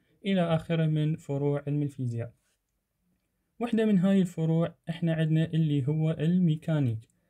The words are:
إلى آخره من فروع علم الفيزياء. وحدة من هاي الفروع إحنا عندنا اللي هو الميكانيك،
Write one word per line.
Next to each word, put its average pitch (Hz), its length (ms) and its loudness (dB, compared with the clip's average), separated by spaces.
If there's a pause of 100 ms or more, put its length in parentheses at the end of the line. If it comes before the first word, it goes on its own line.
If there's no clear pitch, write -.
(260)
إلى 190 160 0
آخره 165 440 0
من 156 300 0
فروع 143 520 -4
علم 143 140 -2
الفيزياء. 120 520 -6 (1300)
وحدة 220 260 0
من 214 120 4
هاي 196 240 4
الفروع 165 540 0 (140)
إحنا 165 240 -2
عندنا 160 320 0
اللي 156 420 0
هو 156 240 0
الميكانيك، 156 960 0 (220)